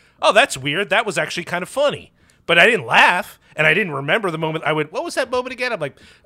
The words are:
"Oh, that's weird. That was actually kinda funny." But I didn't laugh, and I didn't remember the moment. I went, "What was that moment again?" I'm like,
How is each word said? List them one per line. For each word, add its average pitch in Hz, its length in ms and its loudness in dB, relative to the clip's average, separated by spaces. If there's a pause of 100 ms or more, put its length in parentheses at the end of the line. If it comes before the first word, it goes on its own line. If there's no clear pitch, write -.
(200)
"Oh, - 120 4
that's 233 240 4
weird. 147 340 -2
That 214 160 2
was 170 120 -4
actually 156 260 -4
kinda 175 220 -6
funny." 262 440 -2 (360)
But 170 120 2
I 175 80 4
didn't 214 180 2
laugh, 180 540 2 (180)
and 156 100 2
I 156 60 6
didn't 175 220 -2
remember 170 360 0
the 156 60 -4
moment. 160 300 -4
I 156 80 2
went, 151 180 -2
"What 247 100 -4
was 339 120 -8
that 269 160 -2
moment 254 240 -4
again?" 247 180 -6
I'm 190 80 -4
like, 139 160 -8 (300)